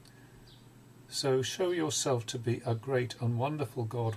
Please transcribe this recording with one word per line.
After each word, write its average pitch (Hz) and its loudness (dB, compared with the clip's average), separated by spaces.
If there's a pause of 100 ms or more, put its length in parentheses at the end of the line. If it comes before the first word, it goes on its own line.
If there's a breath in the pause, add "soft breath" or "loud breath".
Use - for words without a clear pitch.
(1080 loud breath)
So 131 2
show 180 0
yourself 143 0
to 127 -6
be 117 0
a 117 2
great 123 0
and 117 2
wonderful 139 -2
God, 113 -2